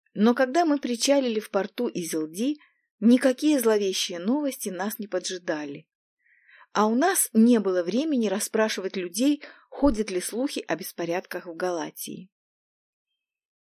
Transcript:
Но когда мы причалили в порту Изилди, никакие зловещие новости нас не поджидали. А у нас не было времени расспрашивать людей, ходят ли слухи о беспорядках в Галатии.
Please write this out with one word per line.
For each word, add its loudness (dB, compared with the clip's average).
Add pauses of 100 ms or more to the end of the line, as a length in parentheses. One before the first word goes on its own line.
(140)
Но 4
когда 2
мы 2
причалили 0
в -12
порту -4
Изилди, -4 (420)
никакие 4
зловещие 0
новости -4
нас -6
не -10
поджидали. -6 (840)
А 2
у 2
нас 2
не 8
было 0
времени 0
расспрашивать -2
людей, 0 (280)
ходят 2
ли -2
слухи -6
о -2
беспорядках -8
в -12
Галатии. -6 (1400)